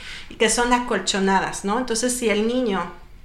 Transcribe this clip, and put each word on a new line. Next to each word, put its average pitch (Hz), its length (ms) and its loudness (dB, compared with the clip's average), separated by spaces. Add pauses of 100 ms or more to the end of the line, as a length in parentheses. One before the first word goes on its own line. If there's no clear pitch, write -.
(300)
Y - 40 -14
que 220 160 4
son 247 220 2
acolchonadas, 196 920 0
¿no? 202 140 0
Entonces, 247 380 0
si 233 120 0
el 208 180 2
niño 202 460 0 (320)